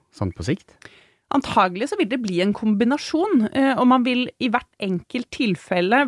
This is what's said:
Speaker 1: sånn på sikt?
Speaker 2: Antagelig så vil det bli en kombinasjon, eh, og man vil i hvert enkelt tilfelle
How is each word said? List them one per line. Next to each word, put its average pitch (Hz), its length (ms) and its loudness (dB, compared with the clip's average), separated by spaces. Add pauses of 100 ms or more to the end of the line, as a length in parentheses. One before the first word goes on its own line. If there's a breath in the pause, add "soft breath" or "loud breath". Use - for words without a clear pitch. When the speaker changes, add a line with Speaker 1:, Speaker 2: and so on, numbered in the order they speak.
(160)
Speaker 1:
sånn 95 180 -4
på 85 140 -10
sikt? - 260 -6 (600 loud breath)
Speaker 2:
Antagelig 208 580 0
så 415 80 -4
vil 254 100 0
det 254 120 -4
bli 185 200 -2
en 202 120 0
kombinasjon, 240 1000 0
eh, 269 240 2
og 254 120 2
man 254 160 6
vil 247 220 0 (120)
i 247 140 0
hvert - 160 -4 (120)
enkelt 196 520 -4
tilfelle 196 760 0